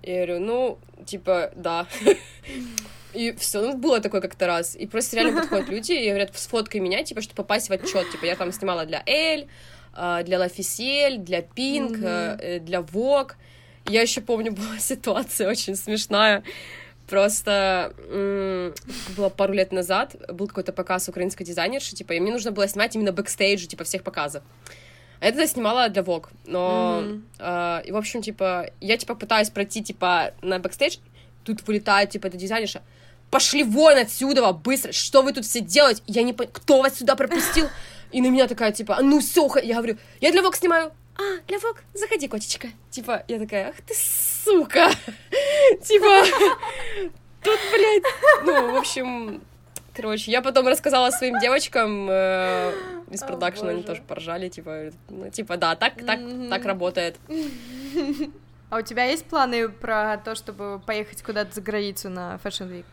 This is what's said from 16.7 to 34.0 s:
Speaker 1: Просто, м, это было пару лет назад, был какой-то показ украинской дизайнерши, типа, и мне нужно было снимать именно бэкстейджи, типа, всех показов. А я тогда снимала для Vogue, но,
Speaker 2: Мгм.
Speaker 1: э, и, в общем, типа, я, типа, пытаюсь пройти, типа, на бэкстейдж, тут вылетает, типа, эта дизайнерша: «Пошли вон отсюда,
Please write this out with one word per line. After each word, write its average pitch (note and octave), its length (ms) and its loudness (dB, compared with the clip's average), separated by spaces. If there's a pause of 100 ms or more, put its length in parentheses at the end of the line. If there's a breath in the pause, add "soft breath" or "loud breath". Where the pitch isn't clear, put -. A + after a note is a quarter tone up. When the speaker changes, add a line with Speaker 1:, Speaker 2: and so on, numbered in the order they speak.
Speaker 1:
Просто, G3 840 2 (180)
м, F#3+ 640 -4 (140)
это - 300 -12
было G3+ 120 0
пару G3 240 0
лет F#3+ 200 0
назад, F#3+ 440 -2 (160)
был F#3 160 -6
какой-то F#3+ 240 -6
показ F#3 380 -4
украинской F3+ 340 -4
дизайнерши, F3 500 -4
типа, F3+ 200 -8
и E3+ 60 0
мне G3+ 120 0
нужно A#3 200 -4
было G3+ 160 2
снимать A3 280 -2
именно G3+ 160 0
бэкстейджи, G3 540 0
типа, E3 180 -12
всех F#3+ 180 -6
показов. D3 400 -6 (800 loud breath)
А E3+ 60 0
я A3+ 60 6
тогда D#4 140 2
снимала A#3 440 0
для F#3+ 120 0
Vogue, E3+ 260 -4 (180)
но, F3+ 560 0
Speaker 2:
Мгм. G#3 200 -8 (160)
Speaker 1:
э, F3 500 -2
и, F3 40 -8
в G3+ 40 -2
общем, G#3+ 260 -4
типа, F#3+ 480 -2 (100)
я, G#3 160 0
типа, A3+ 180 -6
пытаюсь G#3+ 360 2
пройти, G3+ 320 -4
типа, F3+ 500 0 (100)
на F#3 160 -2
бэкстейдж, C#4 380 -2 (480 soft breath)
тут A3 240 -6
вылетает, G#3 420 2
типа, G3 180 -8
эта F3+ 100 -10
дизайнерша: G#3 420 -4 (500 soft breath)
«Пошли C#4+ 340 4
вон C#4+ 340 8
отсюда, B3 540 2